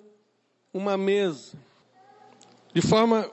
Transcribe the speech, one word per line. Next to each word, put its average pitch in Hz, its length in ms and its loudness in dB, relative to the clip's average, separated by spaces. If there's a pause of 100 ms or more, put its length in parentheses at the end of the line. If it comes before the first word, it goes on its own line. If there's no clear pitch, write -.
(720)
uma 196 240 -4
mesa", 196 640 -4 (1120)
de 170 80 0
forma 220 520 2